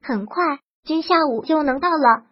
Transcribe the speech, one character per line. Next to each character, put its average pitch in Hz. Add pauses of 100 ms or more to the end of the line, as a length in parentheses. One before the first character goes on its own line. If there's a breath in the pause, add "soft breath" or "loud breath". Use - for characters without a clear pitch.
很 208
快， 302 (240)
今 320
下 330
午 226
就 311
能 269
到 359
了。 247